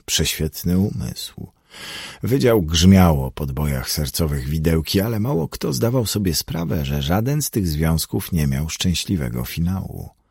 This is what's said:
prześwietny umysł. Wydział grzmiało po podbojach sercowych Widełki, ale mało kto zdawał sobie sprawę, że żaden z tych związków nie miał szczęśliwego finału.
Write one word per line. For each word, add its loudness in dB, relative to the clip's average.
prześwietny -2
umysł. -4
Wydział 4
grzmiało 6
po -6
podbojach -4
sercowych -2
Widełki, 0
ale -2
mało -2
kto -4
zdawał 0
sobie 0
sprawę, -4
że -2
żaden 0
z -6
tych 0
związków 0
nie 2
miał 0
szczęśliwego -2
finału. -4